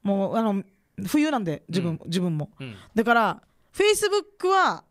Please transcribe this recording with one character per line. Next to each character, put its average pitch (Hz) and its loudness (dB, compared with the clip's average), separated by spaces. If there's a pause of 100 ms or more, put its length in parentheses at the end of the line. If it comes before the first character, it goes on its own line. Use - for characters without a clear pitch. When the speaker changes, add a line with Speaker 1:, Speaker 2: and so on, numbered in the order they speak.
Speaker 1:
も 196 0
う、 - -4
あ 226 2
の、 196 0 (420)
冬 302 2
な 254 -2
ん 202 -4
で、 156 -6
自 175 -4
分、 165 -4
Speaker 2:
う - -20
ん。 - -12
Speaker 1:
自 175 -2
分 170 -2
も。 147 -6 (120)
Speaker 2:
う - -10
ん。 117 -12 (200)
Speaker 1:
だ 220 2
か 233 4
ら、 220 2 (320)
Facebook 403 0
は 370 2